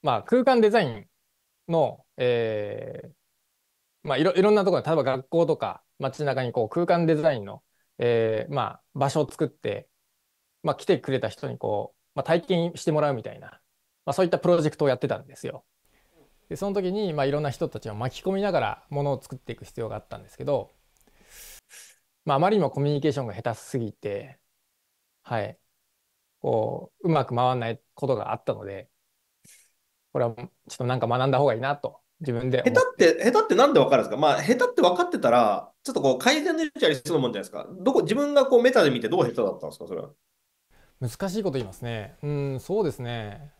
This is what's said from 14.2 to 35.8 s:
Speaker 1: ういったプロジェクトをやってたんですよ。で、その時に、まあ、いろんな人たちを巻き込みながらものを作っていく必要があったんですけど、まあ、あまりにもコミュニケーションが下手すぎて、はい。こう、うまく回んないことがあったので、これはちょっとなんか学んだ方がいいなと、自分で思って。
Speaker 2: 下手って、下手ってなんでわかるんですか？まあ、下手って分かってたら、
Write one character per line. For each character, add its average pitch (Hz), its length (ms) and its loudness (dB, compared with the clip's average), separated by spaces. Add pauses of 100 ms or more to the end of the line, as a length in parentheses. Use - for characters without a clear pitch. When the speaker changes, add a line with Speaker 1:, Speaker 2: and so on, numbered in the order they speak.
Speaker 1:
う - 20 6
い - 20 -2
っ - 20 -2
た 175 100 0
プ 175 100 2
ロ 175 120 6
ジ 156 60 0
ェ 147 40 2
ク - 60 -20
ト 156 60 0
を 139 60 4
や 123 60 2
っ - 40 -14
て 135 80 -4
た 104 120 -4
ん - 80 -20
で - 80 -20
す - 120 -12
よ。 - 160 -12 (840)
で、 160 80 -10
そ 196 120 -8
の 196 40 -4
時 185 180 -2
に、 196 220 -2
ま 143 100 -2
あ、 - 20 2
い 143 60 0
ろ 147 80 -2
ん 151 40 -2
な 143 60 -2
人 156 200 -6
た - 100 -12
ち - 100 -12
を 104 60 -10
巻 120 260 -8
き - 40 -12
込 190 80 0
み 196 80 -2
な 202 100 -2
が 165 80 0
ら 107 300 -4
も 143 140 -4
の 143 100 -2
を 131 80 -6
作 - 160 -16
っ - 20 -16
て - 140 -12
い - 20 -8
く - 80 -20
必 - 160 -16
要 113 80 -6
が 107 80 -10
あ 107 40 -8
っ - 80 -18
た - 100 -14
ん - 60 -18
で - 60 -20
す - 80 -20
け 131 60 -12
ど、 131 280 -4 (1500)
ま 151 80 0
あ、 135 40 2
あ - 20 2
ま 180 100 4
り 214 80 4
に 175 60 4
も 135 80 0
コ 139 100 -4
ミ 143 100 2
ュ - 20 2
ニ 143 60 0
ケ 151 100 2
ー - 20 2
シ 131 80 -4
ョ 131 40 -4
ン 117 40 -6
が 98 60 -10
下 110 200 -6
手 - 20 -
す - 240 -8
ぎ 110 140 -6
て、 - 460 -10 (840)
は 113 180 -6
い。 107 160 -10 (840)
こ 117 500 -2 (100)
う、 190 60 -2
う 170 40 2
ま 143 140 2
く 123 100 -6
回 127 200 2
ん 123 40 -4
な 113 100 -4
い 113 100 -8 (140)
こ - 140 -6
と 131 80 2
が 107 180 -6
あ - 20 -2
っ - 80 -16
た 127 100 -4
の 107 120 -10
で、 98 240 -12 (1200)
こ 135 80 -2
れ 123 60 2
は 117 100 -4
ち - 60 -16
ょ - 40 -12
っ - 320 -20
と 127 80 -6
な 127 100 0
ん 123 40 -4
か 113 80 -2
学 127 200 2
ん 139 40 2
だ 127 60 2
方 143 80 4
が 127 80 4
い 113 60 -2
い - 20 -6
な 139 140 -2
と、 - 260 -10 (180)
自 135 140 -4
分 120 160 -2
で 123 140 2
思 - 80 4
っ - 20 -2
て。 494 60 6
Speaker 2:
下 508 160 0
手 165 180 6
っ - 20 2
て、 214 160 2
下 415 100 4
手 - 40 0
っ - 20 -10
て 185 80 2
な 254 120 6
ん 294 60 2
で 175 60 8
わ 127 100 4
か 135 80 6
る - 60 2
ん - 20 -2
で - 40 -12
す - 20 -4
か？ 110 60 -4
ま 143 200 4
あ、 143 40 -4
下 202 140 2
手 494 100 2
っ - 80 0
て 330 80 2
分 349 160 4
か 349 60 2
っ 349 60 -2
て 302 100 -2
た 127 100 2
ら、 110 420 2 (120)